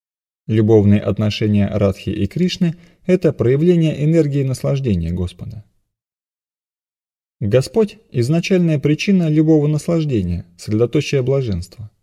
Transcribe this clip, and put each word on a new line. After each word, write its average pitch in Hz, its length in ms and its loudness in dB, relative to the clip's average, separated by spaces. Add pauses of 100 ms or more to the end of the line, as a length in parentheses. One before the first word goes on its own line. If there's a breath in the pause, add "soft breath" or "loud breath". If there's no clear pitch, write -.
(460)
Любовные 107 540 4
отношения 104 680 0
Радхи 101 420 -2
и 101 180 -4
Кришны — 170 480 -2 (300 soft breath)
это 180 260 0
проявление 151 720 0
энергии 151 400 0
наслаждения 127 680 -2
Господа. 90 520 -8 (1800)
Господь — 131 580 0 (140)
изначальная 165 680 0
причина 160 520 0
любого 156 380 2
наслаждения, 147 760 -2 (120)
средоточие 120 640 -2
блаженства. 120 680 -4 (140)